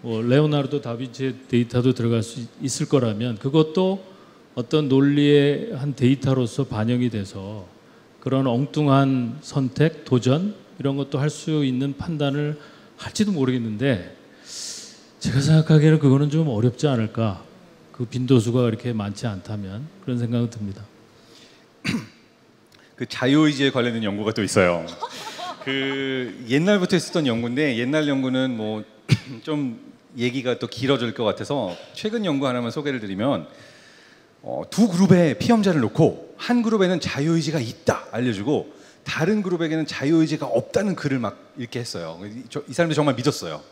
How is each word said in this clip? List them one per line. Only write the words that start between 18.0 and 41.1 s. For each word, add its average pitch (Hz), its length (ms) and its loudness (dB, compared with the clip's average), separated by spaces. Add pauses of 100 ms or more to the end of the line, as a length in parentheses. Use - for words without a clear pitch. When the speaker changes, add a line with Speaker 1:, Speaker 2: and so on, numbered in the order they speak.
Speaker 1:
빈도수가 123 560 2
그렇게 117 320 0
많지 101 340 -6
않다면 101 580 -8 (180)
그런 127 140 -4
생각은 120 320 -2
듭니다. 104 340 -10 (1000)
Speaker 2:
<clears throat> - 1120 -12
그 127 120 -8
자유의지에 139 640 2
관련된 120 320 -2
연구가 104 300 -2
또 110 100 0
있어요. 87 420 2 (760)
그 135 720 -4 (140)
옛날부터 180 460 2
있었던 160 320 0
연구인데 120 500 0
옛날 143 300 0
연구는 131 500 0
뭐 107 260 -4 (240)
<clears throat> 123 360 0
좀 143 360 -4 (380)
얘기가 123 420 -2
또 120 80 -6
길어질 120 460 -2
것 120 100 -4
같아서 101 520 -2 (180)
최근 214 320 -4
연구 139 220 0
하나만 123 240 -2
소개를 139 280 -4
드리면, 101 480 -2 (920)
어, 71 280 -8
두 220 200 4
그룹의 175 500 4
피험자를 202 420 4
놓고 113 560 0
한 240 260 0
그룹에는 190 360 2
자유의지가 156 600 -2
있다 - 520 -4
알려주고 113 600 -2 (300)
다른 190 380 -2
그룹에게는 160 440 -2
자유의지가 151 600 0
없다는 151 480 0
글을 135 240 -2